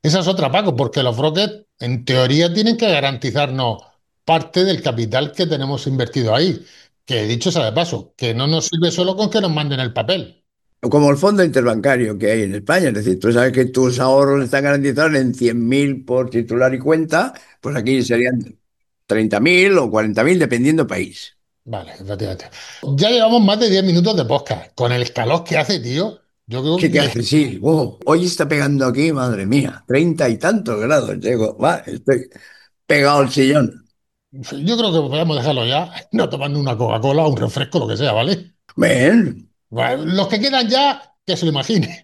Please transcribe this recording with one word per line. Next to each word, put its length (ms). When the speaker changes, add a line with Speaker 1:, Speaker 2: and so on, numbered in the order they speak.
Speaker 1:
Esa 160
es 80
otra, 240
Paco, 240
porque 260
los 160
brokers, 480
en 260
teoría, 480
tienen 240
que 100
garantizarnos 920
parte 380
del 200
capital 480
que 160
tenemos 400
invertido 480
ahí. 280
Que, 200
dicho 280
sea 140
de 60
paso, 440
que 200
no 100
nos 220
sirve 240
solo 260
con 140
que 100
nos 100
manden 280
el 120
papel. 520
Speaker 2:
Como 280
el 80
fondo 260
interbancario 760
que 140
hay 120
en 120
España. 340
Es 40
decir, 260
tú 140
sabes 180
que 140
tus 340
ahorros 460
están 180
garantizados 520
en 180
cien 340
mil 380
por 240
titular 440
y 60
cuenta, 540
pues 160
aquí 280
serían 540
treinta 360
mil 380
o 100
cuarenta 340
mil, 160
dependiendo 480
país. 480
Speaker 1:
Vale, 240
efectivamente. 520
Ya 160
llevamos 320
más 160
de 100
diez 140
minutos 340
de 80
podcast. 480
Con 180
el 220
calor 300
que 140
hace, 220
tío, 400
yo 160
creo 140
Speaker 2:
¿Qué, 100
Speaker 1:
que 60
Speaker 2:
qué 60
hace? 240
Sí. 360
Wow. 480
Hoy 180
está 220
pegando 400
aquí, 260
madre 320
mía, 420
treinta 400
y 100
tantos 420
grados. 400
Llego, 400
va, 260
estoy 420
pegado 320
al 100
sillón. 560
Speaker 1:
Yo 460
creo 140
que 180
podemos 280
dejarlo 300
ya, 240
<laughs> 100
no 160
tomando 320
una 160
Coca-Cola, 520
un 100
refresco, 420
lo 80
que 100
sea, 160
¿vale? 420
Speaker 2:
Ven. 760
Speaker 1:
Bueno, 360
los 220
que 120
quedan 280
ya, 480
que 120
se 80
lo 60
imaginen. 400